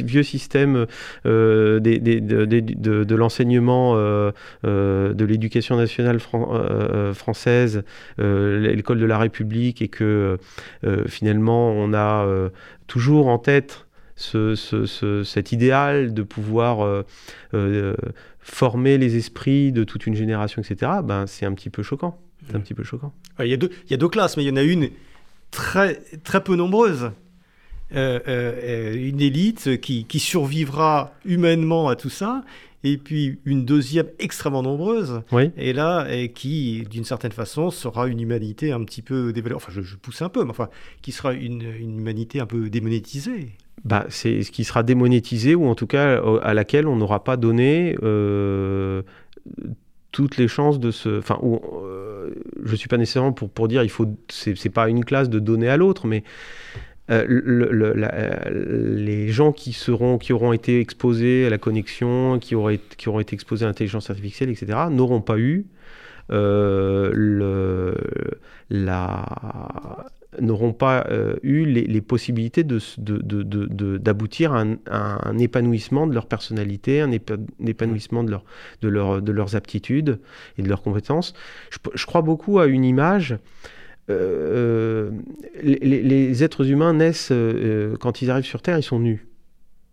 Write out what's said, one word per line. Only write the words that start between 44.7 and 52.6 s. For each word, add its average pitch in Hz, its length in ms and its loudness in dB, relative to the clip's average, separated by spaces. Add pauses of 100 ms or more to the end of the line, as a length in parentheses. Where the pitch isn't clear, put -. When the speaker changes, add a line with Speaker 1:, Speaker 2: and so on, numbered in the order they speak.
Speaker 1:
démonétisé, 123 720 4
ou 165 120 4
en 117 80 2
tout 117 120 -4
cas, 139 340 4
au-, 110 200 4
à 110 120 2
laquelle 143 340 2
on 135 80 2
n'aura 104 280 0
pas 131 140 0
donné, 127 640 2
euh, 98 1040 0 (1080)
toutes 139 260 0
les 120 100 4
chances 147 320 2
de 120 120 0
se, 107 280 -4
enfin, - 220 -2
ou, 117 200 0 (220)
euh, 95 500 -10 (300)